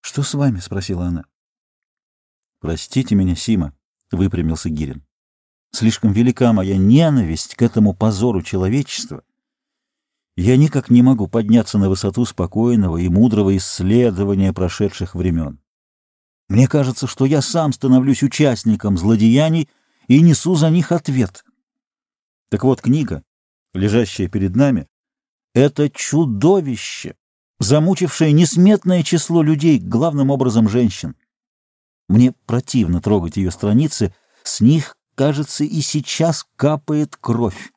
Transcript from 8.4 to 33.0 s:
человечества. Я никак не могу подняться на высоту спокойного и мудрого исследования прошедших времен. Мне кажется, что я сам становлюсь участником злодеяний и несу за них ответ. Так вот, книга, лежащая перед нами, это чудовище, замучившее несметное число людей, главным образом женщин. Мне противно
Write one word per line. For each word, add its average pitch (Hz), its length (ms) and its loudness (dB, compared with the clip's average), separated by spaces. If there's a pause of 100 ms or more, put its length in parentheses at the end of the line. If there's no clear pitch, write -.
человечества. 107 800 -6 (1120)
Я 107 200 2
никак 143 320 2
не 123 140 6
могу 123 240 4
подняться 110 520 0
на 98 100 2
высоту 98 360 -2
спокойного 101 760 -2
и 90 100 -2
мудрого 101 480 2
исследования 98 960 0
прошедших 92 640 -4
времен. 82 420 -4 (880)
Мне 117 200 4
кажется, 131 400 -2
что - 160 -2
я 139 180 0
сам 156 300 -2
становлюсь 131 500 0
участником 113 720 0
злодеяний 113 720 2 (380)
и 135 140 6
несу 170 340 4
за 160 160 2
них 170 220 0
ответ. 131 520 -4 (1040)
Так 107 120 -4
вот, 127 180 2
книга, 120 440 -2 (480)
лежащая 101 560 -2
перед 95 260 -4
нами, 135 320 0 (680)
это 147 360 2
чудовище, 139 1300 -2 (420)
замучившее 156 720 0
несметное 180 720 4
число 170 400 0
людей, 151 380 2
главным 135 500 -2
образом 120 380 2
женщин. 107 480 -2 (920)
Мне 120 240 4 (140)
противно 104 540 -2